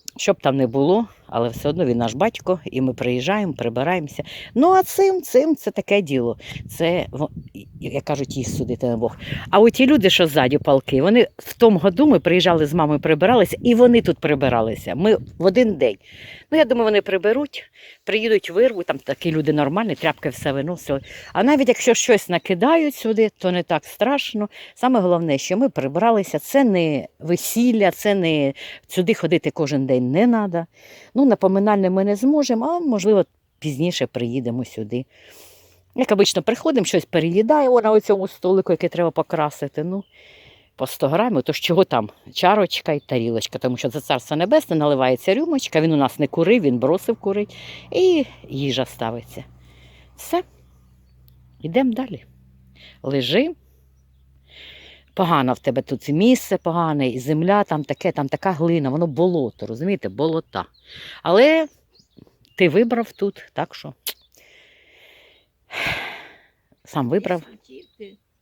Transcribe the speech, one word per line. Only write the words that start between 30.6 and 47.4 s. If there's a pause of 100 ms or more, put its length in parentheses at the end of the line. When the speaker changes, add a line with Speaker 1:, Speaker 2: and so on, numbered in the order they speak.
Speaker 1:
Ну,
напоминальне
ми
не
зможемо,
а,
можливо, (340)
пізніше
приїдемо
сюди. (880)
Як
обично,
приходимо,
щось
переїдає,
о,
на
оцьому
столику,
який
треба
покрасити.
Ну, (720)
по
сто
грамів,
тож
чого
там? (220)
Чарочка
і
тарілочка,
тому
що
за
Царство
Небесне
наливається
рюмочка,
він
у
нас
не
курив,
він
бросив
курить, (340)